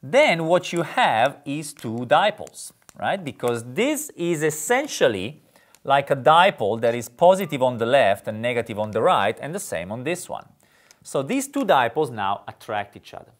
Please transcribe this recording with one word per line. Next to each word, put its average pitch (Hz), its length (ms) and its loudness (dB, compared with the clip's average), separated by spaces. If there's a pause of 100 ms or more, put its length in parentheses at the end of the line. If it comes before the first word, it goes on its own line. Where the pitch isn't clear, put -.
then 170 440 4
what 175 260 2
you 170 100 0
have 143 600 2
is 143 280 -8
two 120 340 -8
dipoles, 160 680 0 (260)
right? 170 240 -4
Because 120 420 -4 (100)
this 269 420 -2
is 170 260 -2
essentially 151 1000 -2 (420)
like 139 260 2
a 143 60 2
dipole 135 640 4
that 117 140 2
is 120 140 -6
positive 175 540 2
on 123 160 0
the 113 80 -2
left 117 400 2
and 110 140 -8
negative 117 380 -4
on 107 140 -4
the 110 100 -2
right, 113 380 2
and 147 140 -10
the 202 60 -6
same 87 320 -8
on 123 120 -10
this 170 240 -6
one. - 180 -12 (580)
So - 160 -4
these 254 280 -4
two 277 160 -4
dipoles 143 480 2
now 101 340 -4
attract 107 500 -10
each - 160 -20
other. - 280 -20